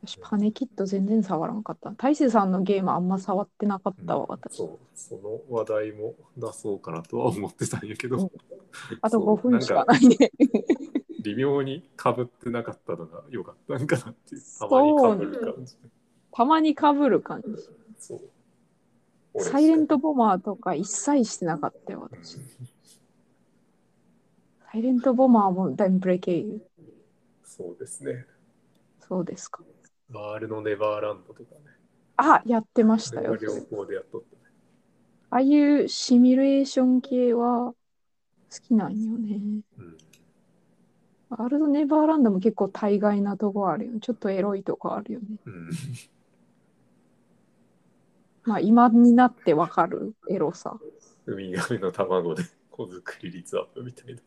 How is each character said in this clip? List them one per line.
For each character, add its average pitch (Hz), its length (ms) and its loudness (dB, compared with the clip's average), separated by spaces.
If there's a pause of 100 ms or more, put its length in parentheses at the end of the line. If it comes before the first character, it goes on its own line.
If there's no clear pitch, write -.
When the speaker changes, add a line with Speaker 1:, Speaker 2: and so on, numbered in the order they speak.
Speaker 1:
私 - 160 -14
パ - 160 -6
ネ 208 140 0
キ 214 140 -6
ッ 247 100 -16
ト 196 100 -4
全 196 220 -2
然 220 160 2
触 170 240 -2
ら 175 60 -6
ん 214 100 -8
か 165 120 -10
っ - 60 -20
た。 - 120 -14
大 277 240 0
勢 294 120 2
さ 220 160 4
ん 190 60 0
の 185 120 0
ゲ 196 160 0
ー 190 40 -4
ム 175 80 0
あ - 80 0
ん 180 80 -2
ま 190 140 0
触 196 240 -4
っ - 40 -20
て - 180 -6
な 202 120 -2
か 190 120 -6
っ 190 40 -12 (100)
た 165 140 -2
わ、 135 60 -4
Speaker 2:
う - 20 -10
ん、 - 40 -
Speaker 1:
私。 - 260 -14
Speaker 2:
そ 101 80 -6
う。 78 140 -14 (160)
そ - 220 -18
の 104 320 -10
話 113 160 -2
題 107 280 -4
も 107 220 -10 (220)
出 117 160 -10
そ 107 200 -8
う 98 80 -8
か - 100 -14
な 82 120 -8
と 120 180 -8
は 127 60 0
思 104 200 -4
っ 85 80 -12
て - 160 -6
た - 100 -6
ん 104 60 -12
や 107 80 -10
け - 140 -10
ど。 127 100 -4
Speaker 1:
う 190 60 0
ん。 180 60 -8 (680)
あ 220 80 -2
と 220 120 2
五 208 160 2
Speaker 2:
そ 247 120 -2
う、 - 40 4
Speaker 1:
分 240 100 4
し - 60 -6
か - 160 2
な 339 120 4
い 262 120 4
ね。 233 100 4
Speaker 2:
な - 280 4
ん - 20 0
か、 - 200 -2 (540)
微 104 140 -6
妙 139 260 0
に 135 260 -8 (140)
被 123 180 0
っ 120 60 -2
て - 240 -12
な 117 140 -6
か 110 80 -10
っ - 120 -16
た 90 120 -8
の 85 100 -14
が 82 240 -20
良 107 140 -10
か - 80 -20
っ - 20 -20 (140)
た 143 100 -4
ん 135 80 -4
か - 100 0
な 117 140 -8
っ 117 40 -16
て - 200 -20
い 139 40 -16
う。 - 20 -20
Speaker 1:
そ - 260 -14
う 262 500 6
ね。 190 80 -4
Speaker 2:
た - 0 -
ま - 60 -8
に - 0 -
被 - 80 -10
る - 160 -6
感 131 100 -16
じ。 - 120 -20 (560)
Speaker 1:
た 240 120 2
ま 320 160 4
に 311 140 2
被 294 340 2
る 190 120 4
感 - 220 -12
じ。 - 60 -12 (480)
Speaker 2:
そ - 200 -16
う。 - 40 -14 (1200)
Speaker 1:
サ 269 200 0
イ 311 80 8
レ 320 80 6
ン 311 100 4
ト 302 120 2
ボ 302 160 0
マ 226 200 4
ー 185 60 -4
と 190 160 -8
か 185 180 -4
一 165 160 -4
切 285 340 0
し - 140 -10
て 185 60 -6
な 165 140 -2
か - 100 -4
っ - 60 -10 (120)
た - 60 -12
よ、 - 80 -12
私。 - 380 -20
Speaker 2:
う - 20 -18
ん。 - 20 -18 (2250)
Speaker 1:
サ 220 60 -6
イ 226 40 -4
レ 254 80 0
ン 247 100 2
ト 254 140 2
ボ 262 140 4
マ 220 200 8
ー 185 40 2
も 175 240 -2
デ 208 100 2
ン 185 140 4
プ 185 80 -2
レ 180 100 2
経 180 180 -2
由。 214 240 -6 (840)
Speaker 2:
そ - 280 -14
う - 60 -18
で - 80 -14
す - 160 -16
ね。 127 240 -10 (720)
Speaker 1:
そ 185 220 -6
う 170 40 -2
で 180 120 -12
す - 120 -18
か。 - 140 -18 (480)
Speaker 2:
バ 104 260 -10
ー 110 40 -8
ル 110 80 -8
の 110 120 -8
ネ 107 160 -2
バ 107 220 -2
ー - 20 -6
ラ 104 140 -4
ン 92 120 -20
ド - 60 -20
と - 100 -20
か - 120 -20
ね。 - 60 -20 (580)
Speaker 1:
あ、 269 260 4
や 226 140 0
っ 220 60 -4
て - 200 2
ま 220 140 4
し - 100 -6
た 113 140 -8
よ、 - 100 -2
Speaker 2:
あ 110 40 -2
れ 107 120 -8
は 104 80 -4
両 - 80 -10
方 101 220 -10
で 98 80 -8
や 95 80 -6
っ - 20 -16
と - 140 -14
っ - 40 -14
た - 140 -20
ね。 - 60 -20
Speaker 1:
そ - 20 -20
れ。 - 60 -20 (800)
あ 247 60 -2
あ 254 40 4
い 277 180 6 (260)
う - 40 -4
シ - 300 2
ミ 254 160 8
ュ - 20 4
レ 277 240 4
ー 269 60 4
シ 262 160 0
ョ - 20 4
ン 254 160 4
系 247 320 0
は 240 400 0
好 - 40 -20 (840)
き - 140 0
な 190 140 2
ん 214 140 -6
よ 220 140 -4
ね。 208 240 -6 (380)
Speaker 2:
う 104 40 -18
ん。 85 140 -20 (1300)
Speaker 1:
バ 240 80 -12
ー 240 100 -4
ル 285 100 0
の 302 100 2
ネ 285 180 2
バ 302 160 4
ー 311 40 4
ラ 320 120 2
ン 285 40 6
ド 226 80 6
も 190 100 0
結 214 160 0
構 196 120 0
大 202 320 0
概 202 220 0
な 202 160 -4
と 208 120 -2
こ 196 200 -2
あ 160 80 -2
る 214 80 -8
よ 240 60 -12
ね。 220 80 -8
ち - 100 -10
ょ - 20 -2
っ 220 40 -4
と - 120 -6
エ 190 140 -2
ロ 202 120 -2
い 196 80 -6
と - 140 -4
こ - 180 -6
あ 202 60 -6
る 220 140 -10
よ 220 60 -12
ね。 208 60 -12 (200)
Speaker 2:
う - 40 -16
ん。 165 200 -14 (2750)
Speaker 1:
ま 214 120 0
あ、 - 40 -2
今 233 300 6
に 240 240 8
な 247 120 8
っ 240 80 0
て - 200 2
わ 165 140 2
か 170 180 0
る - 280 -8 (140)
エ 190 100 -2
ロ 165 140 -2
さ。 - 260 -12 (460)
Speaker 2:
ウ 107 120 -8
ミ 95 160 -10
ガ 90 180 -4
メ 117 80 -2
の 95 120 -4
卵 90 440 -2
で 87 80 -6 (280)
子 - 220 -12
作 - 300 -16
り 92 80 -12
率 87 260 -10
ア 98 60 -4
ッ - 40 -6
プ - 160 -18
み 123 100 -14
た - 180 -20
い 120 40 -16
な。 123 120 -20